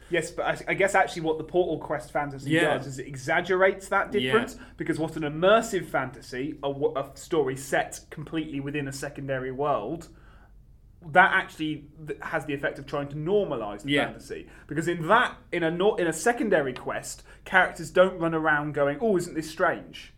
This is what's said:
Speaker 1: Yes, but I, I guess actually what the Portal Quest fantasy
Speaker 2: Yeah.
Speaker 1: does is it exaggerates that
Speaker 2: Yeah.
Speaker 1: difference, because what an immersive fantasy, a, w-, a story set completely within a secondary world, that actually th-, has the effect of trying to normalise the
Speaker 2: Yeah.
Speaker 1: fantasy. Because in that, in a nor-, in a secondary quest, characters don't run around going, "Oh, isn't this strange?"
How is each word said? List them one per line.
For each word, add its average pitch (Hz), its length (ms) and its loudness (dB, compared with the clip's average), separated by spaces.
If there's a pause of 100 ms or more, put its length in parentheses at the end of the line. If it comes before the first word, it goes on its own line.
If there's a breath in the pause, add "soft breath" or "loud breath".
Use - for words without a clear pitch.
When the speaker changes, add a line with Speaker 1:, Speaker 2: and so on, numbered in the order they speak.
Speaker 1:
Yes, 165 220 -2
but 123 140 -4
I, 151 260 -4
I - 20 -2
guess 190 220 2
actually 180 260 2
what 160 160 0
the 156 80 -6
Portal 175 320 2
Quest - 340 -6
fantasy 139 380 -4
Speaker 2:
Yeah. 156 280 4
Speaker 1:
does 135 100 -8
is 135 120 -10
it - 80 -10
exaggerates 175 840 2
that 196 240 2
Speaker 2:
Yeah. 135 60 0
Speaker 1:
difference, 131 380 2 (180 loud breath)
because 160 240 -2
what 156 160 -4
an 156 80 -4
immersive 185 640 4
fantasy, 131 800 -4
a, 139 100 -2
w-, 143 240 0
a 139 180 -4
story 170 400 0
set - 540 -2
completely 156 500 -6
within 143 300 -4
a - 20 -6
secondary 135 640 -6
world, 135 560 -2 (1000 soft breath)
that 180 220 8
actually 156 520 -4 (220)
th-, 151 140 -8
has 151 240 -4
the 143 80 -4
effect 147 260 -4
of 131 60 -14
trying 143 240 -4
to 143 60 -10
normalise 151 680 -2
the 139 80 -2
Speaker 2:
Yeah. 139 140 4
Speaker 1:
fantasy. - 420 -10 (200 loud breath)
Because 151 200 -4
in 170 200 -2
that, 220 280 4 (160)
in 170 120 0
a 160 80 2
nor-, 196 280 2
in 175 80 2
a 160 60 0
secondary 190 600 2
quest, - 500 -8 (220 loud breath)
characters 175 440 2
don't 185 300 6
run 165 140 0
around 151 400 2
going, 143 280 2
"Oh, 214 160 4
isn't 165 160 -4
this 156 160 -6
strange?" 107 680 -2